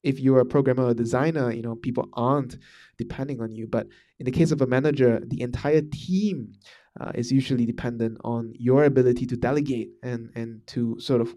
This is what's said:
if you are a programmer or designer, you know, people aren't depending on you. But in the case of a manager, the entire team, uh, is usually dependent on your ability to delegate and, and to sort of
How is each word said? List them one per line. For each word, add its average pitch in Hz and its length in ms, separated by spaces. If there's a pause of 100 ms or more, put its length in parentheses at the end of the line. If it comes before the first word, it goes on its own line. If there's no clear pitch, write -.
if 135 180
you 131 140
are 127 60
a 123 60
programmer 127 380
or 120 100
designer, 127 580
you 113 100
know, 117 140
people 123 380
aren't 123 440 (380)
depending 131 440
on 110 120
you. 110 140
But 110 200 (320)
in 131 80
the 127 60
case 156 180
of 151 100
a 131 60
manager, 127 580
the - 160
entire 143 420
team, 180 720 (480)
uh, - 140
is 120 160
usually 131 340
dependent 117 600
on 117 340
your 131 260
ability 127 420
to 120 100
delegate 131 540 (120)
and, 117 320
and 113 320
to 117 320
sort 127 220
of 113 160